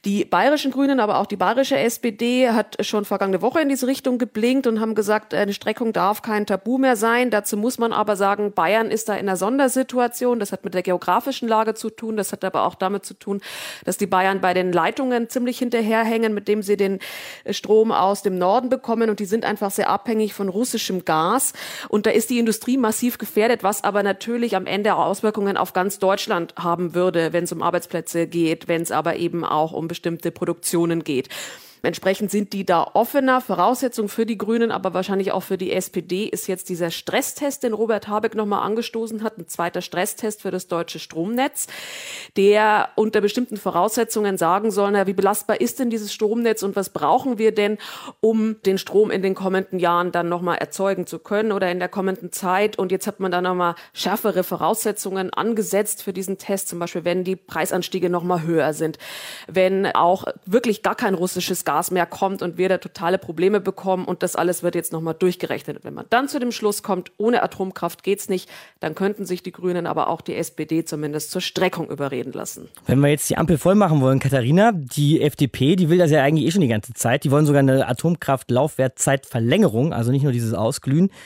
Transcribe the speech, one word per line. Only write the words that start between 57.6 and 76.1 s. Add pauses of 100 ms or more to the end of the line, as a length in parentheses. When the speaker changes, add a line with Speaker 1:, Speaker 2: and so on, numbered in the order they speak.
Speaker 1:
nochmal
höher
sind, (520)
wenn
auch (220)
wirklich
gar
kein
russisches
Gas (160)
mehr
kommt
und
wir
da
totale
Probleme
bekommen
und
das
alles
wird
jetzt
nochmal
durchgerechnet.
Wenn
man
dann
zu
dem
Schluss
kommt,
ohne
Atomkraft
geht's
nicht, (320)
dann
könnten
sich
die
Grünen,
aber
auch
die
S
P
D
zumindest
zur
Streckung
überreden
lassen. (160)
Speaker 2:
Wenn
wir
jetzt
die
Ampel
voll
machen
wollen,
Katharina,
die
F
D
P,
die
will
das